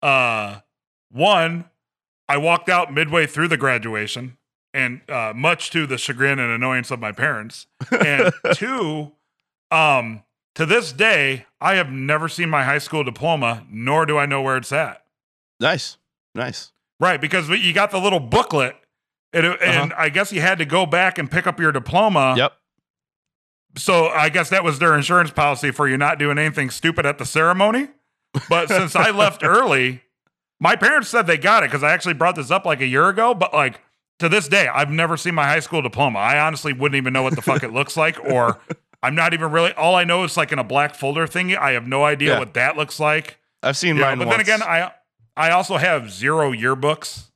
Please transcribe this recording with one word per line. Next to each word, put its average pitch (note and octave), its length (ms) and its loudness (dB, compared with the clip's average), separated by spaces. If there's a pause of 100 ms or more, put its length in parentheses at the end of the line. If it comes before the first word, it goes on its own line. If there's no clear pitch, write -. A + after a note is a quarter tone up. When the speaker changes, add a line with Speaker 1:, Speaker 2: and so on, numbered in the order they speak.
Speaker 1:
Uh, A2+ 580 0 (500)
one, E3+ 540 2 (640)
I C#3+ 80 2
walked E3 320 0
out F3 240 2
midway D#3 340 0
through D#3 220 -2
the D#3+ 80 0
graduation, A#2 800 -4 (360)
and, B2+ 360 -4
uh, A#2 260 -6
much D#3 360 -2
to D#3+ 160 -2
the C3 120 -6
chagrin C#3 400 -2
and A#2+ 140 -2
annoyance B2 400 -2
of A#2+ 80 -8
my A2 120 -8
parents. A#2 540 -6 (240)
And D#3 420 2 (100)
Speaker 2:
<laughs> F3+ 120 2
Speaker 1:
two, D#3+ 580 -6 (600)
um, C3 500 0 (320)
to D#3+ 120 -2
this F#3 260 0
day, C#3+ 540 2 (140)
I F3 140 2
have F3 160 0
never D3 380 -2
seen E3+ 220 -4
my D3 120 0
high C#3 160 0
school D3+ 240 -4
diploma, B2 680 -2
nor C3 380 0
do D3+ 100 0
I C#3+ 100 0
know C#3 160 -4
where C3+ 140 -2
it's B2 160 -6
at. C#3 300 -4 (560)
Speaker 2:
Nice. D3 380 -2 (380)
Nice. - 380 -10 (280)
Speaker 1:
Right, E3+ 200 0
because D#3 280 -2
you F3+ 240 0
got G3 180 0
the G3 80 -4
little F#3 220 2
booklet, C3+ 560 0 (560)
and, E3 140 2
it, F3+ 160 -2
and E3+ 300 0
Speaker 2:
Uh-huh. - 100 -4
Speaker 1:
I D#3 80 2
guess G3 220 -2
you F3+ 80 -2
had F#3 180 2
to E3 60 -2
go E3+ 220 0
back F3+ 320 0
and D3 120 -6
pick F3 180 -2
up F3 100 -4
your D#3+ 140 2
diploma. D3 640 2
Speaker 2:
Yep. B2+ 160 2 (1200)
Speaker 1:
So E3 320 4
I D#3 220 2
guess E3 200 0
that F#3+ 140 2
was D3 160 0
their E3 160 6
insurance E3 340 4
policy C#3+ 400 0
for C#3+ 180 0
you C3 80 0
not C#3+ 220 2
doing D3 200 0
anything D3+ 320 -2
stupid E3 360 -2
at C#3+ 120 -2
the C3+ 60 -8
ceremony. F#3+ 640 2 (640)
But E3+ 200 2
since F3+ 280 0
I G#3+ 160 4
left G3+ 320 2
Speaker 2:
<laughs> - 0 -
Speaker 1:
early, C#3+ 580 2 (560)
my F#3 160 4
parents A#3+ 340 2
said A3+ 200 0
they E3 100 2
got G3 240 4
it C3+ 80 0
'cause C3+ 140 -2
I D3+ 80 4
actually F3 220 -2
brought E3 200 2
this C#3 160 -6
up, F#3+ 160 0
like, D3 140 0
a C3+ 60 0
year C3+ 220 4
ago. A3+ 240 2
But, F3+ 220 -2
like, C#3 260 0 (380)
to E3+ 100 0
this E3 200 2
day, F#3 180 4
I've C#3+ 240 0
never D#3+ 260 0
seen F3 200 -4
my D3+ 100 2
high D3+ 140 2
school D#3 220 -4
diploma. B2+ 360 0
I B2 220 2
honestly D3+ 320 -2
wouldn't C#3 240 -2
even B2+ 160 -2
know C3+ 100 0
what C3 140 -2
the A#2+ 60 -8
fuck C3 200 0
it A#2 100 -8
looks C3 240 -4
like, D#3+ 280 0
or B2 360 0 (200)
Speaker 2:
<laughs> - 240 -18
Speaker 1:
I'm C3 100 0
not E3 200 0
even D#3+ 180 -4
really, E3+ 220 2
all E3 200 2
I F3+ 80 4
know F3 220 0
is, D3+ 120 -6
like, D#3+ 140 0
in D3 80 -2
a B2+ 60 0
black C#3 320 0
folder D3 320 -2
thingy. F3+ 280 -2
I C#3+ 140 0
have A#2+ 160 -2
no C3+ 180 0
idea D3 280 2
Speaker 2:
Yeah. A#2+ 80 2
Speaker 1:
what A#2 140 -8
that B2+ 220 0
looks D3 220 -6
like. D#3 400 -2 (240)
Speaker 2:
I've C3+ 140 0
seen F3 180 0
Speaker 1:
You C#3+ 80 2
know, C3+ 60 4
Speaker 2:
mine C3 100 0
Speaker 1:
but B2 80 -2
Speaker 2:
once. G#3+ 220 2
Speaker 1:
then A3 100 4
again, G#3+ 100 -4
I, E3+ 220 0 (460)
I D#3+ 140 2
also F3+ 260 2
have C#3+ 340 0
zero C#3 420 0
yearbooks. C3 840 -4